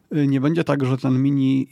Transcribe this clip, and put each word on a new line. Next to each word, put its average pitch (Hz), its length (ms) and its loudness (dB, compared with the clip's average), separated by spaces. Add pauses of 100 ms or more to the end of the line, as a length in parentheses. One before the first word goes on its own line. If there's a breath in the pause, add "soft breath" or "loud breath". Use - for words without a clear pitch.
(160 soft breath)
y, 143 100 2
nie 139 140 0
będzie 160 240 0
tak, 143 200 0
że 131 140 0
ten 131 240 0
mini 135 500 0